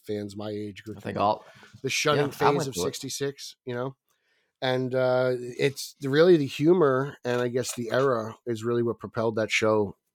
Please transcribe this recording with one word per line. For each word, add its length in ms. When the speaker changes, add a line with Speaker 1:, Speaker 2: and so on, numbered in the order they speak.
Speaker 1:
fans 300
my 140
age 340
go 120
Speaker 2:
I 40
think 160
Speaker 1:
through 60
Speaker 2:
all 220
Speaker 1:
the 80
shunning 360
Speaker 2:
Yeah, 0
I 40
Speaker 1:
phase 260
Speaker 2:
went 120
Speaker 1:
of 60
Speaker 2:
through 80
it. 40
Speaker 1:
sixty-six, 800
you 100
know? 220
And, 340
uh, 440
it's 640
really 340
the 100
humor 800
and 160
I 80
guess 260
the 160
era 460
is 160
really 220
what 160
propelled 360
that 140
show 460